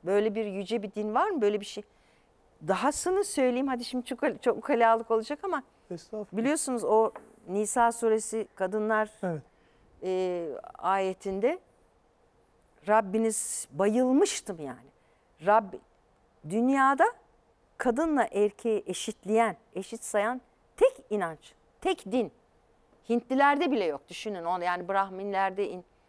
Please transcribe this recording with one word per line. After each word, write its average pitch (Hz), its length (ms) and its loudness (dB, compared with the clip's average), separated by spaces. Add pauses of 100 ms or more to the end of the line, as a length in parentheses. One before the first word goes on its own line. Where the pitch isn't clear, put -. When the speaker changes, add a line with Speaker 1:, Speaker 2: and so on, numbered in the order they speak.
Speaker 1:
Böyle 202 300 2
bir 220 120 -2
yüce 202 360 -4
bir 202 120 -10
din 214 200 -4
var 349 160 2
mı? 330 100 -2
Böyle 208 200 2
bir 208 60 -12
şey. - 180 -12 (840)
Dahasını 349 560 0
söyleyeyim. 262 440 0
Hadi 247 160 -4
şimdi 247 200 -6
çok, 262 380 -4
çok 240 160 2
ukalalık 226 520 2
olacak 226 320 -2
ama 339 200 -4 (280)
Speaker 2:
Estağfurullah. 196 420 -10
Speaker 1:
biliyorsunuz 240 520 -2
o 220 280 4 (360)
Nisa 214 440 2
suresi 220 640 -2
kadınlar 214 560 0 (120)
Speaker 2:
Evet. 165 200 -4 (600)
Speaker 1:
e, 185 440 -2 (320)
ayetinde 196 800 0 (1300)
Rabbiniz 214 840 0
bayılmıştım 226 880 2
yani. 127 280 -12 (580)
Rab, 214 180 4 (840)
dünyada 269 540 4 (760)
kadınla 262 540 2
erkeği 208 540 0
eşitleyen, 214 720 -2 (180)
eşit 196 300 -10
sayan 220 360 -2 (360)
tek 508 160 6 (180)
inanç, - 420 -4 (280)
tek 330 320 -2
din. 226 200 0 (760)
Hintlilerde 277 600 2
bile 226 140 0
yok. 147 240 -4
Düşünün 185 360 -8
onu 175 200 -2
yani 180 240 -2
Brahminlerde 196 800 -2
in-, 180 160 -10 (240)